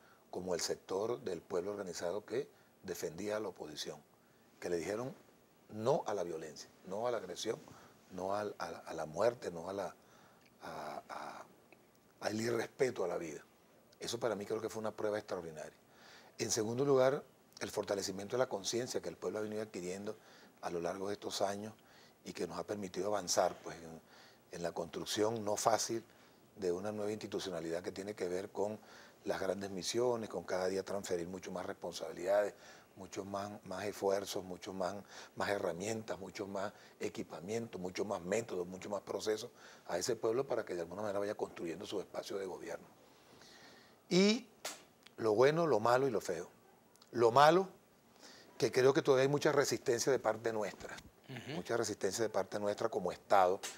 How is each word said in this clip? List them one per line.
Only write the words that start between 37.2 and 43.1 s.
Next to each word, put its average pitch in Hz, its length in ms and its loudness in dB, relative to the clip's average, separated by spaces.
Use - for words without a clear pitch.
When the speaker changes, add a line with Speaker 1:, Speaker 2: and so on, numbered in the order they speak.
Speaker 1:
mucho 92 280 -4
más 101 160 -4
métodos, 92 440 -2
mucho 92 220 -10
más 104 140 -4
procesos 107 480 -2
a 87 120 -2
ese 110 180 0
pueblo 117 300 2
para 113 180 -2
que - 100 -6
de 87 60 -2
alguna 87 220 -6
manera 101 180 -2
vaya 101 160 -2
construyendo 92 500 -6
su 101 140 -2
espacio - 380 -6
de 98 80 -4
gobierno. 82 400 -8